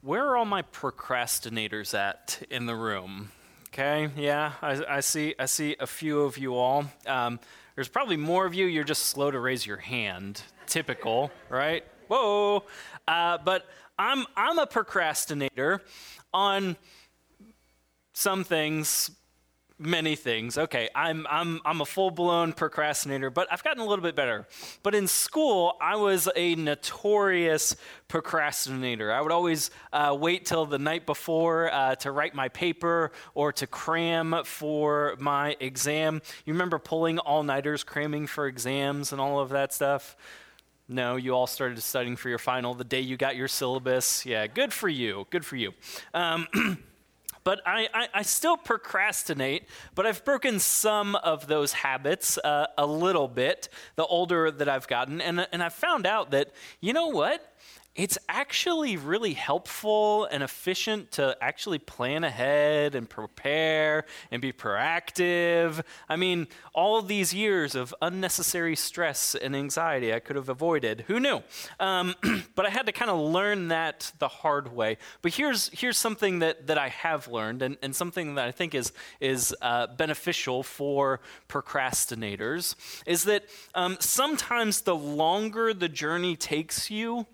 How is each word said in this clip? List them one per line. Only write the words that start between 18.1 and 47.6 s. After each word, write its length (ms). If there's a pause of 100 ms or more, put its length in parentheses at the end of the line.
some 300
things, 680 (680)
many 380
things. 440
Okay, 340
I'm, 340
I'm, 380
I'm 160
a 40
full-blown 680
procrastinator, 760
but 200
I've 120
gotten 180
a 40
little 180
bit 120
better. 320 (360)
But 100
in 140
school, 720
I 140
was 400
a 180
notorious 1200 (320)
procrastinator. 1040
I 100
would 100
always, 400 (200)
uh, 280
wait 260
till 220
the 100
night 300
before, 680
uh, 220
to 160
write 240
my 140
paper 600 (220)
or 200
to 120
cram 800
for 760
my 420
exam. 640 (240)
You 80
remember 240
pulling 400
all-nighters, 640
cramming 440
for 180
exams 640
and 80
all 200
of 100
that 240
stuff? 420 (720)
No, 280
you 180
all 140
started 340
studying 360
for 120
your 80
final 380
the 80
day 160
you 180
got 180
your 120
syllabus. 800
Yeah, 180
good 280
for 160
you, 420
good 120
for 120
you. 180 (400)
Um, 400
<clears throat> 240 (640)
but 220